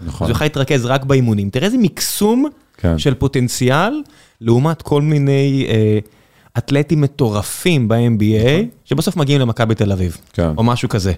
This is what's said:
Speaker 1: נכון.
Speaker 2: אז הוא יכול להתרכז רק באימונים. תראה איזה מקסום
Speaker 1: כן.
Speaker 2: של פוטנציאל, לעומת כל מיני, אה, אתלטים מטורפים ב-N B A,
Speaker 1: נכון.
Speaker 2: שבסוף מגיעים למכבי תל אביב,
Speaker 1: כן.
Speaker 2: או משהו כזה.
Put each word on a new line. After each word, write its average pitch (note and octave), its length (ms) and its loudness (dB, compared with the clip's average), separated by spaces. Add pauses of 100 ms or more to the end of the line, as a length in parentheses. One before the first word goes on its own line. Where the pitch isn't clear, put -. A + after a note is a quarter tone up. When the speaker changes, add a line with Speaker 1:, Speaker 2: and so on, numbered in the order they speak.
Speaker 1:
נכון. E2 180 -6
Speaker 2:
אז D#2+ 60 0
הוא - 40 0
יכול D#3 100 0
להתרכז C#3 420 0
רק C3 180 -2
באימונים. A#2 460 0
תראה C3 160 -2
איזה B3 120 0
מקסום A3 640 0 (320)
Speaker 1:
כן. E2+ 220 0
Speaker 2:
של C3 160 0
פוטנציאל, C3+ 800 0 (480)
לעומת B2+ 420 0
כל C#3+ 200 0
מיני, C#3 640 0
אה, G#2+ 300 2 (600)
אתלטים D3+ 420 0
מטורפים B2+ 880 0
ב-N A2 60 2
B A#2 280 2
A, G#2+ 320 2
Speaker 1:
נכון. G#3+ 140 0 (160)
Speaker 2:
שבסוף D#3+ 320 -2
מגיעים C#3+ 240 2
למכבי A2+ 340 0
תל G#2 180 0
אביב, F#2 240 -2 (160)
Speaker 1:
כן. E2+ 240 0
Speaker 2:
או A2 60 -2
משהו A#2+ 260 0
כזה. F#2+ 300 -2